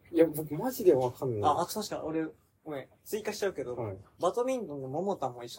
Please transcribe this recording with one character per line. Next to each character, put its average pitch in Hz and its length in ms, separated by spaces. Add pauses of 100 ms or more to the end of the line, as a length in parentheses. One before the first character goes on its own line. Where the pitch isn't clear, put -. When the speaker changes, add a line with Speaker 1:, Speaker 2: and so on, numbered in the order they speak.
(120)
Speaker 1:
い 170 80
や、 165 60
僕 151 300
マ 226 160
ジ 240 140
で 175 80
わ 127 180
か - 140
ん 117 140
な 104 80
い。 147 40
Speaker 2:
あ、 143 100
あ、 175 40
確 208 240
か、 143 140
俺、 160 220 (380)
ご 156 80
め 139 100
ん。 131 60 (160)
追 208 200
加 208 100
し - 60
ち 202 60
ゃ 196 40
う 185 40
け 143 100
ど、 120 120
Speaker 1:
は 113 160
い。 95 60 (220)
Speaker 2:
バ 175 120
ド 240 140
ミ 262 120
ン 220 80
ト 147 100
ン 139 60
の 131 60
桃 175 300
田 131 120
も 123 140
一 120 160